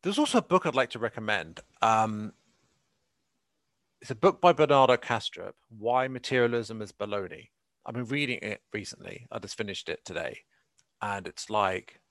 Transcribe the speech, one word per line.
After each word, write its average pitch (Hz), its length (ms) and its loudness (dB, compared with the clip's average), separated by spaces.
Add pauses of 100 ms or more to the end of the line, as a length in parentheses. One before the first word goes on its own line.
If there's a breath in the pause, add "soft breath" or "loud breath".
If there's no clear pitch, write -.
There's 202 180 -2
also 285 180 4
a 214 40 6
book - 240 2
I'd 143 100 0
like 131 160 2
to 113 80 -10
recommend. 104 600 -4 (220)
Um, 110 520 2 (1700)
it's - 100 -12
a 131 40 -4
book 180 240 4
by 175 140 8
Bernardo 135 420 6
Kastrup, 107 580 -4 (240)
Why 123 300 0
Materialism 120 760 0
is 104 120 -12
Baloney. 101 560 -8 (360)
I've 117 100 -10
been 123 100 -6
reading 135 360 -4
it 107 200 -8 (120)
recently. - 560 -12
I - 100 -10
just - 180 -12
finished 101 320 -8
it - 160 -10
today. 82 340 -10 (640)
And 101 260 -6
it's - 220 -14
like 98 500 -2 (120)